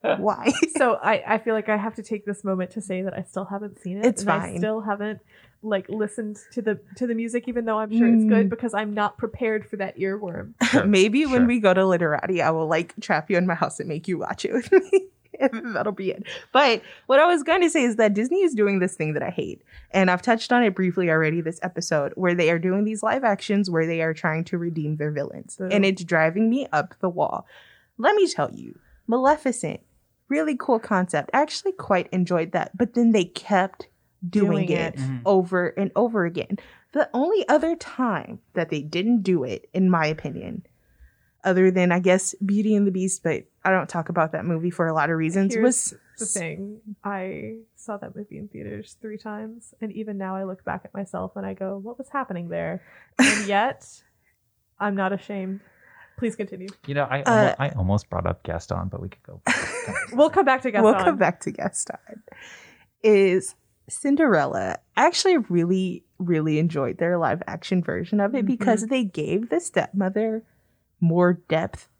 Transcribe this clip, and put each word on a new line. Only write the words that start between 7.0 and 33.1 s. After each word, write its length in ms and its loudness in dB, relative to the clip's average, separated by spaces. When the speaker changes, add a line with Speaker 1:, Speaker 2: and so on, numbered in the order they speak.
Speaker 2:
the 80 -2
music, 340 -4
even 180 -4
though 120 -2
I'm 180 -4
sure 120 6
it's 180 6
good, 220 6
Speaker 1:
Mm. 20 2
Speaker 2:
because 240 -4
I'm 220 -4
not 240 -2
prepared 500 -4
for 80 -10
that 220 -6
earworm. 540 -6
Speaker 3:
Sure. 220 4
Speaker 1:
<laughs> 20 4
Maybe 400 6
when 140 4
Speaker 3:
Sure. 60 6
Speaker 1:
we 120 2
go 140 4
to 120 4
Literati, 560 0
I 80 4
will, 180 0
like, 320 -2
trap 300 -2
you 80 4
in 80 2
my 80 0
house 260 -2
and 80 -8
make 200 -8
you 100 -2
watch 260 -8
it 100 -4
with 180 0
<laughs> 200 6
me. 160 2
And 140 2
then 200 -8
that'll 180 -2
be 200 -6
it. 120 -8
But 300 4
what 140 6
I 80 8
was 160 2
going 180 2
to 80 4
say 140 2
is 140 2
that 180 4
Disney 260 0
is 140 2
doing 240 2
this 160 -2
thing 180 -2
that 100 -4
I 60 -4
hate. 320 -8
And 180 4
I've 120 2
touched 300 0
on 120 4
it 120 2
briefly 360 0
already 300 2
this 200 -6
episode, 540 -2
where 180 2
they 160 4
are 100 2
doing 260 0
these 180 -6
live 200 0
actions 460 0
where 160 2
they 160 -2
are 140 0
trying 300 -2
to 120 -6
redeem 400 -4
their 140 -4
villains. 460 -10
Speaker 2:
Boo. 140 -6
Speaker 1:
And 140 4
it's 180 0
driving 460 2
me 220 0
up 280 -2
the 100 -2
wall. 360 -4
Let 180 2
me 120 4
tell 240 -2
you, 260 -16
Maleficent, 720 0
really 280 -2
cool 220 0
concept. 540 -2
I 80 4
actually 320 -2
quite 380 -2
enjoyed 400 0
that. 260 -4
But 160 -2
then 180 4